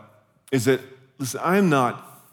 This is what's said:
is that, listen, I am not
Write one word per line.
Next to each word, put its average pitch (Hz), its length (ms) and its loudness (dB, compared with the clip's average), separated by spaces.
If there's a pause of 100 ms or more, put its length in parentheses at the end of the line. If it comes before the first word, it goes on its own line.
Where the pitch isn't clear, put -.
(520)
is 123 140 0
that, 131 140 2 (380)
listen, 131 240 -8
I 175 160 2
am 196 100 4
not 127 640 -2